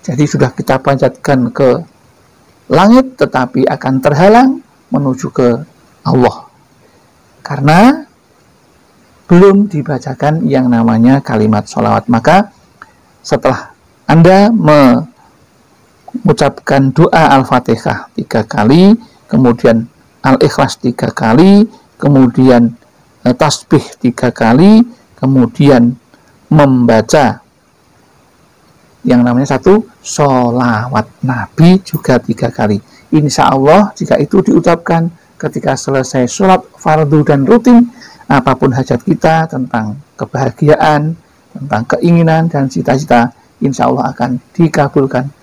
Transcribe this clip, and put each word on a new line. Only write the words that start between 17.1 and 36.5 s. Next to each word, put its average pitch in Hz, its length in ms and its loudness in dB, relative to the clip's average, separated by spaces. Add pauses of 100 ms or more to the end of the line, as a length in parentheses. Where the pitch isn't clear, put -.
Al-Fatihah - 800 -4
tiga - 240 -4
kali, 165 560 2 (320)
kemudian 117 560 0 (400)
Al-Ikhlas 135 560 -2
tiga 123 320 -6
kali, 190 560 2 (300)
kemudian, 127 720 2 (500)
eh, 247 140 -2
tasbih - 480 -2 (160)
tiga 120 320 -2
kali, 180 500 4 (320)
kemudian 131 800 0 (560)
membaca 127 880 0 (1600)
yang 123 200 2
namanya 127 320 -2
satu, 202 280 2 (200)
sholawat 123 1040 -2 (160)
Nabi 156 600 0
juga 131 360 -2
tiga - 320 -6
kali. 104 280 -4 (320)
Insya 147 400 0
Allah, 156 440 2
jika - 240 -2
itu 185 240 0
diucapkan 170 640 0 (320)
ketika 139 320 -6
selesai 131 560 -4
sholat 185 320 0 (160)